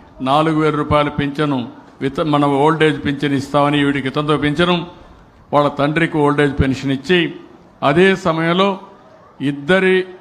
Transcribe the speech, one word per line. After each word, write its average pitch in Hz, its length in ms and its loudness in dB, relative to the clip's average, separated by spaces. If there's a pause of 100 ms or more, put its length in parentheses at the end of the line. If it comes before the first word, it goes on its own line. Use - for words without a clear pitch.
(200)
నాలుగు 156 400 2
వేల 151 140 2
రూపాయల 147 340 0
పింఛను, 139 600 -4 (320)
విత-, 139 260 -4
మన 147 180 2
ఓల్డ్ 147 380 2
ఏజ్ 147 220 0
పింఛన్ 143 300 -2
ఇస్తామని, 143 460 0
ఈవిడికి 143 280 0
ఇతంతో 147 280 -2
పింఛను, 170 500 0 (680)
వాళ్ళ 143 160 4
తండ్రికి 151 480 -2
ఓల్డ్ 143 240 2
ఏజ్ 143 200 2
పెన్షన్ 135 320 -2
ఇచ్చి, 160 420 -2 (480)
అదే 175 340 4
సమయంలో 180 600 0 (640)
ఇద్దరి 170 560 2 (240)